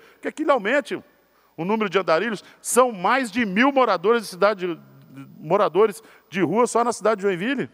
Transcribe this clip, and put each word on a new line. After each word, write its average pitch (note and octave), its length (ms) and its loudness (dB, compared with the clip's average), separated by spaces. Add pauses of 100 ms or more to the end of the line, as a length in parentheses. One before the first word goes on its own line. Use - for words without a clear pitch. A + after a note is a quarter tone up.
(220)
Que - 60 -8
aquilo D4+ 240 0
aumente A#3 500 -2 (540)
o D#3+ 80 -6
número G#3 260 -2
de F3 80 0
andarilhos. F3+ 460 -2 (180)
São B3 300 2
mais G#3+ 400 -2
de A#3+ 120 -2
mil A3+ 280 2
moradores A3+ 500 2
de F3+ 60 -12
cidade, F3+ 520 0 (580)
moradores F#3 600 2 (280)
de F#3 120 -6
rua G3+ 280 2
só A#3 160 0
na A#3+ 80 -2
cidade G#3+ 240 -2
de F#3 60 -10
Joinville. G3 520 -2